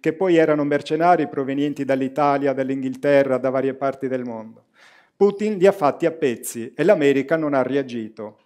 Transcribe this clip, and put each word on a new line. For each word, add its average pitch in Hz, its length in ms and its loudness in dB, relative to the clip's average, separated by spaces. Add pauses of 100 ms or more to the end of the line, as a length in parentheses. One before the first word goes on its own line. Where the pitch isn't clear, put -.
che 160 120 0
poi 175 240 2
erano 151 280 4
mercenari 156 640 2
provenienti 139 560 -4
dall'Italia, 139 680 0
dall'Inghilterra, 131 840 0
da 131 120 -2
varie 131 240 -2
parti 135 340 -6
del 123 160 -4
mondo? 113 400 -12 (520)
Putin 208 400 2
li 185 120 4
ha 190 40 6
fatti 151 320 0
a 165 60 2
pezzi 123 640 -6
e 151 80 -6
l'America 143 540 2
non 151 180 -4
ha 135 80 2
reagito. 120 840 -6